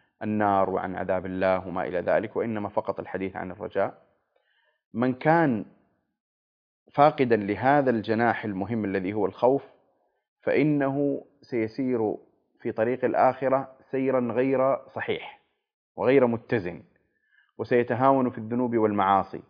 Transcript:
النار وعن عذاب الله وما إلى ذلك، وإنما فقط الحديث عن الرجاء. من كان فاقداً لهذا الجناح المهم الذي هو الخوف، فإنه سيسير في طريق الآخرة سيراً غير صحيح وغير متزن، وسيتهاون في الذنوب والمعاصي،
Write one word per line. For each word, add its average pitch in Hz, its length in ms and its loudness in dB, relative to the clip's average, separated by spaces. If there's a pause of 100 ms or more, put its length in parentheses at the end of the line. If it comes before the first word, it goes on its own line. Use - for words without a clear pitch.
(240)
النار 104 460 0
وعن 92 260 -4
عذاب 92 300 -4
الله 92 420 -2
وما 85 200 -6
إلى 87 120 -4
ذلك، 92 360 0
وإنما 107 340 -4
فقط 101 300 -6
الحديث 92 360 -8
عن 90 160 -10
الرجاء. 98 500 -6 (920)
من 123 200 0
كان 151 520 0 (1300)
فاقداً 143 440 4
لهذا 120 540 2
الجناح 113 560 0
المهم 101 400 -4
الذي 98 280 -2
هو 104 120 -2
الخوف، 123 380 2 (800)
فإنه 139 840 0 (160)
سيسير 113 720 -2 (440)
في 120 120 -6
طريق 120 340 -2
الآخرة 131 640 0 (200)
سيراً 131 280 0
غير 131 680 0
صحيح - 540 -8 (540)
وغير 127 320 4
متزن، 110 560 -4 (720)
وسيتهاون 123 720 2
في 117 80 -8
الذنوب 117 380 -4
والمعاصي، 101 760 2